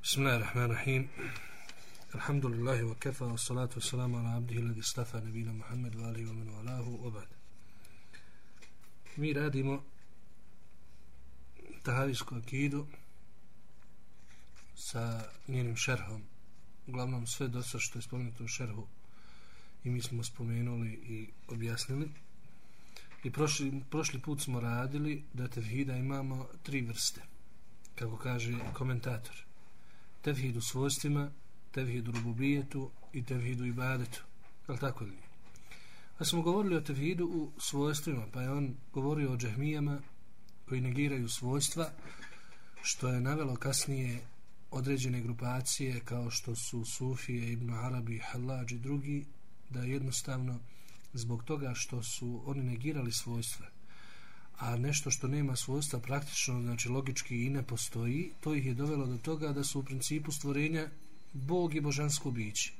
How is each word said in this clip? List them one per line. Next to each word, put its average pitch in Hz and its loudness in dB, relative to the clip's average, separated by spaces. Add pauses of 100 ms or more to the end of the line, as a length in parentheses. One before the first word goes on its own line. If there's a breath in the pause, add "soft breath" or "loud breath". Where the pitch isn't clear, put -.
بسم - 4
الله 131 8
الرحمن 117 4
الرحيم. 131 4 (1040 loud breath)
الحمد 139 4
لله 120 4
وكفى 123 0
والصلاة 123 2
والسلام 123 2
على 117 2
عبده 120 2
الذي 117 2
اصطفى - 0
نبينا 113 -2
محمد 117 -4
وآله 113 -2
ومن 113 -4
والاه 117 -4
وبعد. 117 -4 (1900 loud breath)
Mi 151 2
radimo 139 2 (2000)
tahavijsku 131 2
akidu 139 0 (1900 loud breath)
sa 113 -2 (200)
njenim 123 2
šerhom. 110 2 (640)
Uglavnom 127 0
sve 131 0
do 120 0
sad 120 -2
što - 0
je 113 -4
spomenuto 123 -2
u 113 -2
šerhu 110 -2 (1000 loud breath)
i 127 2
mi 123 4
smo 117 0
spomenuli 117 2
i 110 -4 (180)
objasnili. 120 0 (1120 loud breath)
I 127 0
prošli, 139 2
prošli 151 0
put 143 0
smo 123 2
radili 139 2
da 123 0
tevhida 127 0
imamo 131 0 (160)
tri 139 0
vrste, - 0 (760)
kako 113 -2
kaže 120 0 (200)
komentator. 127 0 (800 loud breath)
Tevhid 131 4
u 117 2
svojstvima, 143 4 (400)
tevhid 120 0
u 117 0
rububijetu 131 2 (220)
i 127 0
tevhid 123 0
u 123 0
ibadetu. 127 0 (460)
Je - -2
li 120 -2
tako 131 0
ili 101 -4
nije? 92 -6 (920 loud breath)
Pa 160 0
smo 165 4
govorili 180 6
o 156 6
tevhidu 156 2
u 165 0
svojstvima, 143 2
pa 127 -2
je 127 2
on 139 2 (180)
govorio 139 4
o 123 2
džehmijama 143 2 (720)
koji 131 2
negiraju 127 4
svojstva, 143 2 (920 loud breath)
što - 2
je 127 4
navelo 135 2
kasnije 131 2 (500)
određene 127 2
grupacije 123 0
kao 120 0
što 117 0
su 117 -2
Sufije, 123 0
Ibn 117 0
Arabi, 117 0
Hallaj 123 -2
i 123 -2
drugi, 143 0 (440)
da 123 -2
jednostavno 127 0 (540 loud breath)
zbog 117 0
toga 143 0
što 120 0
su 120 -2
oni 139 0
negirali 123 2
svojstva, 117 -2 (920 loud breath)
a 120 2
nešto 139 2
što - 2
nema 139 4
svojstva 135 0
praktično, 123 0
znači 120 0
logički 123 0
i 131 2
ne 139 2
postoji, 123 0
to 156 2
ih 135 4
je 127 4
dovelo 143 2
do 123 0
toga 156 0
da 139 2
su 139 0
u 135 0
principu 151 0
stvorenja 151 2 (440)
Bog 151 4
i 156 4
božansko 147 2
biće. 107 0